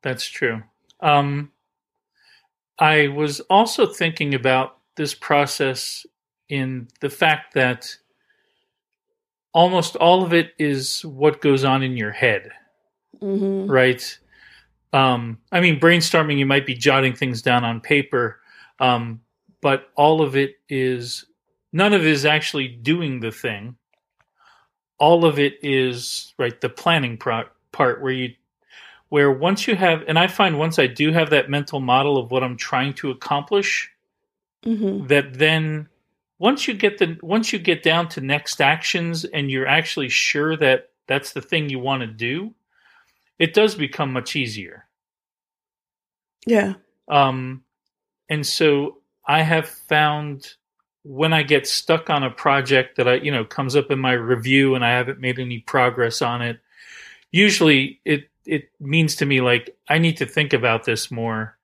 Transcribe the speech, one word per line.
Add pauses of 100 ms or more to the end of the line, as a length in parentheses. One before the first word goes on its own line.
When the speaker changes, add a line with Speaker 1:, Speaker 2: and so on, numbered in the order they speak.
Speaker 1:
That's
true. (380)
Um, (1300)
I
was
also
thinking
about (180)
this
process (440)
in (120)
the
fact
that (1600)
almost
all
of
it
is
what
goes
on
in
your
head, (680)
Speaker 2:
Mm-hmm.
Speaker 1:
right? (760)
Um, (120)
I
mean,
brainstorming,
you
might
be
jotting
things
down
on
paper, (400)
um, (400)
but
all
of
it (120)
is, (480)
none
of
it
is
actually
doing
the
thing. (1200)
All
of
it
is,
right,
the
planning
pro-, (260)
part
where
you, (760)
where
once
you
have,
and
I
find
once
I
do
have
that
mental
model
of
what
I'm
trying
to
accomplish, (760)
Speaker 2:
Mm-hmm.
Speaker 1:
that
then (480)
once
you
get
the,
once
you
get
down
to
next
actions
and
you're
actually
sure
that (180)
that's
the
thing
you
wanna
do, (840)
it
does
become
much
easier. (1600)
Speaker 2:
Yeah. (340)
Speaker 1:
Um, (640)
and
so (280)
I
have
found (500)
when
I
get
stuck
on
a
project
that
I,
you
know,
comes
up
in
my
review
and
I
haven't
made
any
progress
on
it, (720)
usually
it, (160)
it (100)
means
to
me,
like, (140)
I
need
to
think
about
this
more.